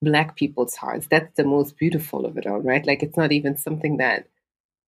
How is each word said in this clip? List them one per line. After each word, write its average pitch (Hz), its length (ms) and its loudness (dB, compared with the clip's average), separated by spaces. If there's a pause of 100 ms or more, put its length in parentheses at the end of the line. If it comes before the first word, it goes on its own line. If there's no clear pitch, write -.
Black 151 340 2
people's 135 420 -2
hearts. - 340 -6
That's 160 260 2
the 143 80 4
most 139 320 2
beautiful 156 480 -2
of - 140 -6
it - 80 -6
all, 101 140 -4
right? 127 260 0
Like, 139 160 0
it's 156 160 -4
not 156 120 2
even 143 280 0
something 151 400 -2
that 117 300 0 (600)